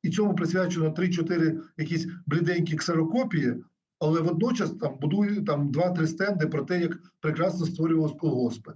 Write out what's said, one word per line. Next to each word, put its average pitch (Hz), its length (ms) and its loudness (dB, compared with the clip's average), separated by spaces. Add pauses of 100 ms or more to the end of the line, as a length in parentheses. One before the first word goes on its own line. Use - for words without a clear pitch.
і 165 80 0
цьому 208 240 2
присвячено 170 560 0
три-чотири 170 680 0 (160)
якісь 160 300 -2 (200)
бліденькі 170 500 0
ксерокопії, 160 800 0 (440)
але 156 220 2
водночас 175 500 2
там - 300 -6
будують 202 460 0
там 143 240 0
два-три 160 360 2
стенди 185 400 0
про 139 160 -2
те, 180 180 0
як - 180 -2 (220)
прекрасно 165 460 0
створювалось 160 540 0
колгоспи. 123 560 -2